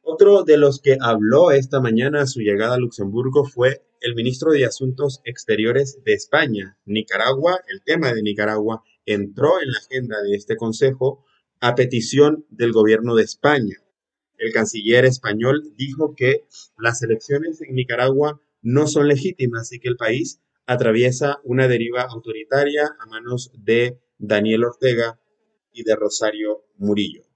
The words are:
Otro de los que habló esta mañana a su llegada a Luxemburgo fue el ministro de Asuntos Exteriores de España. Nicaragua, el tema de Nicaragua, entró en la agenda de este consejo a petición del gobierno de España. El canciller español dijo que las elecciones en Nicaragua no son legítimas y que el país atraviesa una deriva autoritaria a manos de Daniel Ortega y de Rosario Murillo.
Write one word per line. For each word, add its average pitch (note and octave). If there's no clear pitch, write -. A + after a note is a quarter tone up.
Otro F#3+
de D3+
los C#3+
que C3+
habló A#2
esta C3+
mañana B2+
a C3+
su B2+
llegada A2
a -
Luxemburgo B2
fue C3
el A#2+
ministro B2+
de C3+
Asuntos C3
Exteriores A#2+
de G#2+
España. G#2+
Nicaragua, B2
el -
tema D#3
de A2
Nicaragua, G#2+
entró G#2+
en C3+
la A2
agenda A#2
de G2+
este A2
consejo C3
a A#2+
petición C3
del A#2
gobierno A2
de A2
España. A#2+
El A2+
canciller A2+
español B2+
dijo C#3+
que C3
las A#2
elecciones C#3+
en C3+
Nicaragua C3
no C3+
son D3
legítimas B2
y A#2+
que B2+
el B2
país A#2+
atraviesa B2+
una B2+
deriva A#2+
autoritaria B2+
a -
manos A#2+
de A#2
Daniel G#2+
Ortega A#2
y A#2
de A2
Rosario G#2+
Murillo. G2+